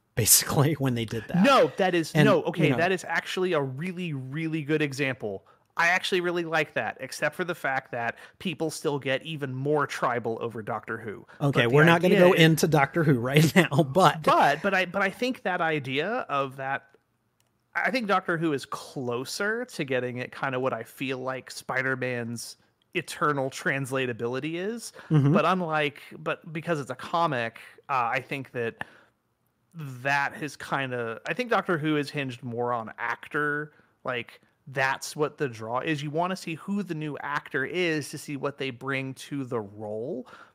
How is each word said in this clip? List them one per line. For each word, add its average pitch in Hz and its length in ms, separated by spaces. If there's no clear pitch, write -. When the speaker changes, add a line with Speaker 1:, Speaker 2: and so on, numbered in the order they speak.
Speaker 1:
<laughs> - 100
basically, - 580
when 135 220
they 117 100
did 110 240
that. 175 160
Speaker 2:
No, 220 320
that 185 180
is, 165 200
Speaker 1:
And, 151 100
Speaker 2:
no, 175 180
okay, 165 220
Speaker 1:
you 147 60
know, 127 60
Speaker 2:
that 175 140
is 180 160
actually 180 460
a 147 80
really, 165 520
really 151 500
good 151 180
example. 131 640
I 170 100
actually 180 320
really 175 220
like 165 300
that, 113 280
except 143 340
for 185 80
the 170 100
fact 135 380
that 117 240
people 160 320
still 147 260
get 131 260
even 143 300
more 143 320
tribal 120 560
over 113 220
Doctor 113 340
Who. 107 300
Speaker 1:
Okay, 139 260
Speaker 2:
But 117 40
the 131 60
Speaker 1:
we're 147 80
not 170 180
gonna 185 140
Speaker 2:
idea 196 40
Speaker 1:
go 180 140
Speaker 2:
is 170 80
Speaker 1:
into 160 260
Doctor 151 360
Who 139 160
right 139 360
<laughs> - 0
now, 156 280
but 151 400
Speaker 2:
But, 196 400
but 196 100
I, 185 120
but 190 180
I 190 80
think 247 320
that 180 180
idea 156 680
of 135 280
that, 135 300
I - 160
think 233 160
Doctor 185 300
Who 160 160
is 131 120
closer 151 1000
to - 180
getting 123 340
it 127 180
kinda 131 240
what 127 140
I 113 100
feel 131 360
like 131 320
Spider-Man's 127 1040
eternal 147 560
translatability 131 1040
is. 220 380
Speaker 1:
Mm-hmm. 143 220
Speaker 2:
But 156 120
unlike, 156 560
but 156 340
because 160 280
it's 139 100
a 127 60
comic, 143 640
uh, 135 260
I 131 80
think 135 320
that 117 300
that 139 580
has 147 220
kinda, 123 720
I 165 60
think 240 160
Doctor 196 280
Who 151 200
is 139 120
hinged 131 340
more 120 300
on 113 240
actor, 147 760
like, 123 380
that's 135 460
what 147 220
the 147 100
draw 113 320
is. 151 240
You 151 60
wanna 175 260
see 170 200
who 202 280
the 170 120
new 151 240
actor 143 460
is 160 440
to 151 80
see 147 180
what 139 220
they 135 140
bring 135 440
to 139 300
the 120 160
role, 110 640